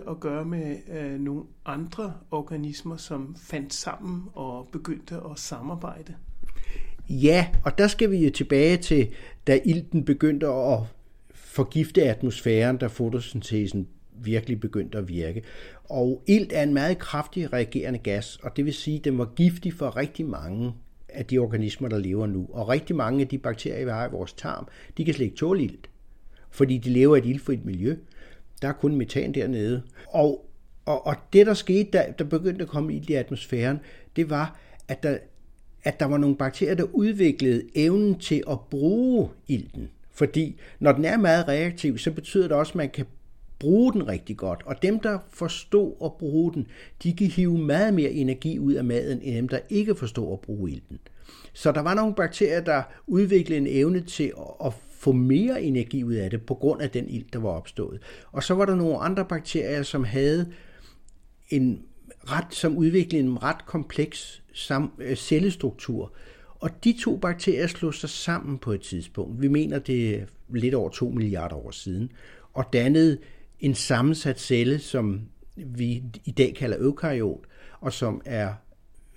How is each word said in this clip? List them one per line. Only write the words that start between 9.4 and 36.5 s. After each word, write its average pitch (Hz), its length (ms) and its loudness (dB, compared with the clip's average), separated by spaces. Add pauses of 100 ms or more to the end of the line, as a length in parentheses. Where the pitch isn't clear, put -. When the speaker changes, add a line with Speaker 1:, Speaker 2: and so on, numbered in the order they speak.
Speaker 2:
da 135 180 8
ilten 165 400 2
begyndte 147 420 2
at 127 320 2 (540)
forgifte - 680 0
atmosfæren, 120 760 2
da 123 100 -2
fotosyntesen 110 1000 -4 (360)
virkelig 110 360 -2
begyndte 107 380 -4
at 95 100 -6
virke. 87 340 -6 (420)
Og 127 440 -2
ilt 202 260 6
er 151 100 0
en 143 100 2
meget 151 240 2
kraftig 151 560 -6
reagerende 120 460 -2
gas, 104 440 -4
og - 140 -10
det 143 80 2
vil 147 80 -2
sige, 151 240 -4
at 151 60 -8
den 135 140 0
var 120 180 -2
giftig 175 380 4
for 135 240 -6
rigtig 147 280 -4
mange 104 480 -6 (360)
af - 160 -10
de 127 120 0
organismer, 110 500 0
der 110 100 -2
lever 101 300 0
nu. 92 220 -2
Og 110 200 -4
rigtig 156 260 0
mange 135 260 0
af 135 60 0
de 135 100 -4
bakterier, 127 480 -6
vi 123 60 -4
har 113 160 -4
i 123 40 -10
vores - 220 -8
tarm, - 340 -8 (300)
de 160 80 -2
kan 160 80 2
slet 127 120 -2
ikke 95 120 -4
tåle 170 260 0
ilt, - 260 -6 (600)
fordi 127 280 2
de 120 120 -4
lever 135 260 8
i 135 40 8
et 113 60 2
iltfrit 131 400 -2
miljø. 98 300 -2 (640)
Der 135 60 -2
er 143 60 -2
kun 147 220 0
metan 139 380 -2
dernede. 123 500 -2 (240)
Og, 151 420 2 (360)
og, 151 220 -2
og 147 80 0 (180)
det, 202 120 12
der 220 80 4
skete, 196 380 2
da - 280 2
der 156 60 -2
begyndte 175 380 -2
at 170 60 -8
komme 151 260 -2
ilt 151 140 -6
i 156 40 0
atmosfæren, 131 640 -2 (360)
det 165 140 0
var, 151 300 -2 (280)
at - 160 -6
der, 143 140 0 (640)
at - 160 0
der 151 60 2
var 143 120 2
nogle 143 180 4
bakterier, 147 400 0